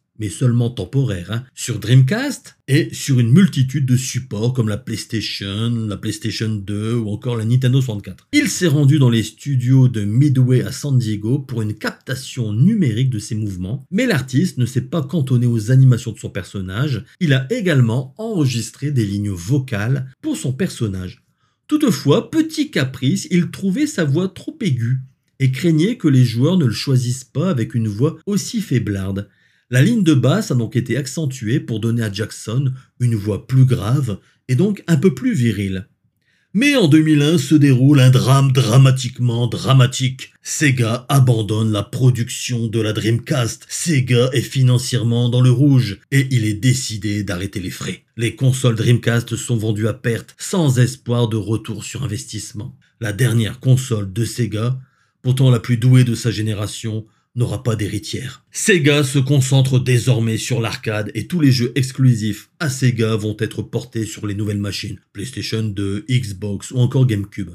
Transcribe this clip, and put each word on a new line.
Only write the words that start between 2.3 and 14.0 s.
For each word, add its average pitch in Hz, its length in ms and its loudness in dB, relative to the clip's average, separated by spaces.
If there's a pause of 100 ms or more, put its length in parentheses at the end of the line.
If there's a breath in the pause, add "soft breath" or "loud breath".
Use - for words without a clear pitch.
et 143 260 0
sur 131 240 -2
une 117 140 2
multitude 143 540 4
de 127 100 2
supports 110 560 -4
comme 120 160 0
la 104 80 -2
PlayStation, 110 1120 -6
la 95 80 -6
PlayStation 110 580 -6
deux 104 400 -6
ou 117 140 -4
encore 104 260 -6
la 113 100 -4
Nintendo 127 360 2
soixante-quatre. 101 520 -6
Il 285 160 4
s'est 180 200 0
rendu 147 320 4
dans 131 80 6
les 113 160 2
studios 131 640 2
de 104 160 -4
Midway 127 580 2
à 98 80 -8
San 139 260 -2
Diego 107 440 -2
pour 117 220 -6
une 107 120 -4
captation 127 800 -8
numérique 131 580 2
de 107 80 -4
ses 104 160 -8
mouvements, 101 560 -6
mais 226 160 -2